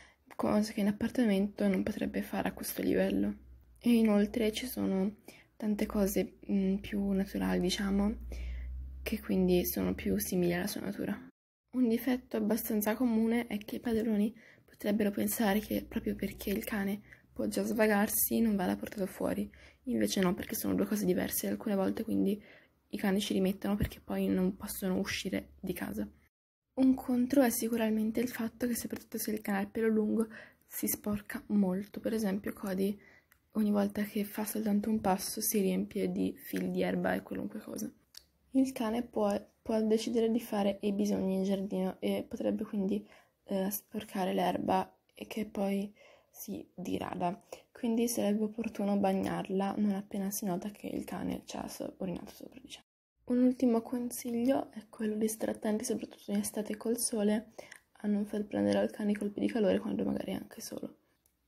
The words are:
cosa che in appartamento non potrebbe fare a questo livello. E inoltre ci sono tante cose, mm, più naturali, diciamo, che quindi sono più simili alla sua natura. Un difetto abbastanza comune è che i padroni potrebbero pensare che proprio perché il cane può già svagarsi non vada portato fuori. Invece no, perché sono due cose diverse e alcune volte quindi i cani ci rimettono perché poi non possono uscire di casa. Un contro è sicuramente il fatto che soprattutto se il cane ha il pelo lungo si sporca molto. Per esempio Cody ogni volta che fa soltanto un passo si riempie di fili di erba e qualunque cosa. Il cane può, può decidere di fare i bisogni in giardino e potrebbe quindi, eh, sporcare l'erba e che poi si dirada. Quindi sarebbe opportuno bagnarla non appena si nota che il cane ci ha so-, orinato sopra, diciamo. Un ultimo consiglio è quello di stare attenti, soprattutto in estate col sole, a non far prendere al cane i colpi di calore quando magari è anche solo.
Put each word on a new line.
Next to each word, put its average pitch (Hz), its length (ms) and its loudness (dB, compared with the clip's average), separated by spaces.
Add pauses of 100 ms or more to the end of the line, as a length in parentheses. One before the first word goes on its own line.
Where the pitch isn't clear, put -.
(360)
cosa 214 380 2
che 220 60 -2
in 202 80 2
appartamento 208 760 2
non 196 160 2
potrebbe 208 380 -2
fare 196 300 -2
a - 20 -4
questo - 300 -6
livello. 196 520 2 (440)
E 240 160 4
inoltre 214 580 4
ci 254 140 -6
sono 196 540 0 (360)
tante 208 300 0
cose, 196 480 0 (180)
mm, 190 240 2
più 202 240 -4 (120)
naturali, 190 480 0
diciamo, 202 560 0 (880)
che 214 160 -4
quindi 180 460 4
sono 185 280 0
più 196 220 -2
simili 180 380 2
alla 180 120 0
sua - 140 -6
natura. - 360 -4 (560)
Un 247 160 2
difetto 247 500 0
abbastanza 214 560 0
comune 226 520 2
è 208 120 -4
che - 180 -10
i 208 40 -8
padroni 220 540 2 (300)
potrebbero 208 460 0
pensare 208 500 2
che - 260 -2
proprio 208 300 -4
perché - 340 -6
il 214 140 -2
cane 202 360 -4 (320)
può 220 140 -4
già 208 160 0
svagarsi 214 800 2
non 220 160 4
vada 196 200 0
portato 208 300 -4
fuori. 202 420 -2 (360)
Invece 220 360 0
no, 180 140 4
perché - 200 -8
sono - 200 -2
due 190 120 2
cose 208 180 -2
diverse 185 420 0
e 196 40 -2
alcune 202 240 -2
volte 196 280 0
quindi 196 400 0 (460)
i - 80 -8
cani 202 240 0
ci 208 140 -2
rimettono 196 420 0
perché - 240 -2
poi 196 260 -2
non 190 300 2
possono 190 420 -4
uscire 196 520 -4 (100)
di 175 140 -4
casa. 202 340 -6 (680)
Un 262 180 6
contro 254 480 4
è 233 80 6
sicuramente 220 680 0
il 240 80 2
fatto 233 380 -4
che 240 80 0
soprattutto - 440 -6
se 214 140 -4
il 214 100 -4
cane 202 160 0
ha 196 40 0
il 202 60 -4
pelo 226 200 2
lungo 214 400 2 (380)
si - 220 -6
sporca - 600 -4
molto. 202 520 0
Per 220 140 -2
esempio 208 400 -2
Cody 196 440 -2 (540)
ogni 214 180 2
volta 202 320 2
che 208 220 -2
fa 208 220 -6
soltanto 208 420 0
un 220 120 2
passo 196 420 0
si 214 180 2
riempie 190 500 0
di 185 260 0
fili 185 340 -4
di 180 120 0
erba 185 320 0
e 196 80 -2
qualunque 202 380 -8
cosa. - 320 -8 (640)
Il 262 140 4
cane 233 320 -2
può, 214 260 0 (340)
può 220 200 0
decidere 226 480 4
di 226 80 4
fare 202 440 0
i 208 100 2
bisogni 196 420 2
in 190 80 2
giardino 190 560 0
e 196 280 0
potrebbe 208 360 -2
quindi, 202 420 -2 (420)
eh, 190 220 0
sporcare 196 640 -4
l'erba 190 640 0 (160)
e - 140 -14
che 214 180 -4
poi 202 480 -2 (380)
si - 420 -10
dirada. 185 720 -4 (300)
Quindi 233 340 0
sarebbe 214 380 0
opportuno 214 520 -2
bagnarla 190 840 0
non 208 120 2
appena 196 400 -4
si 202 140 -4
nota 196 260 -2
che - 160 -14
il - 160 -6
cane 180 440 -6
ci - 100 -10
ha - 100 -6
so-, - 300 -8
orinato 185 340 -8
sopra, - 300 -18
diciamo. - 260 -18 (380)
Un 247 180 2
ultimo 247 400 4
consiglio 240 880 -2
è - 180 -14
quello 214 280 -4
di 220 100 2
stare 220 240 -2
attenti, 214 340 -2
soprattutto - 460 -6
in 202 80 0
estate 208 380 -4
col 233 240 -2
sole, 214 540 0 (480)
a 208 40 -2
non 208 180 2
far 208 200 -4
prendere 202 340 4
al 208 140 2
cane 208 180 0
i 208 60 2
colpi 208 240 -4
di 202 80 4
calore 202 320 4
quando - 240 -2
magari - 260 -2
è 190 60 -4
anche - 240 -12
solo. - 380 -12 (500)